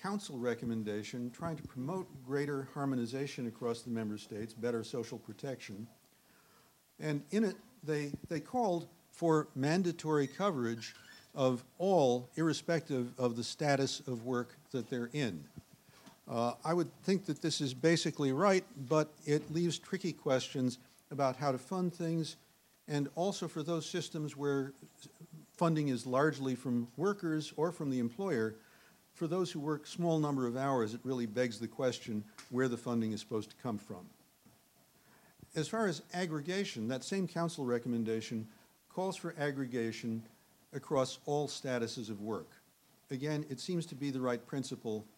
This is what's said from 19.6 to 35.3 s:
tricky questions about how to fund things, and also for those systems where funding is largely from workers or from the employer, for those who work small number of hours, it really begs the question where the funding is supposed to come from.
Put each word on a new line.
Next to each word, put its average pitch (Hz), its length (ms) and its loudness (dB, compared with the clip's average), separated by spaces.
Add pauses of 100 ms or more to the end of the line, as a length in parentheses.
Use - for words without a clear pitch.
tricky 175 340 -4
questions 131 640 2 (340)
about 135 240 2
how 139 160 2
to 127 60 0
fund 180 360 -2
things, 165 420 -2 (520)
and 143 260 0
also 185 320 0
for 156 160 -4
those 165 240 -2
systems 151 500 -4
where 139 360 0 (800)
funding 156 360 4
is 120 160 0
largely 131 520 4
from 120 400 0
workers 165 600 0
or 160 140 2
from 156 200 -4
the 127 100 2
employer, 117 560 0 (580)
for 170 140 -2
those 175 240 0
who 160 80 -4
work 147 260 -2
small 170 320 2
number 139 280 2
of 120 100 0
hours, 127 380 2
it 117 100 -8
really 123 220 0
begs 113 340 0
the 113 80 -4
question 117 560 0 (260)
where 127 160 2
the 120 100 2
funding 117 360 0
is 101 80 -2
supposed 107 300 -4
to - 120 -20
come 226 160 -2
from. 90 260 -10 (1500)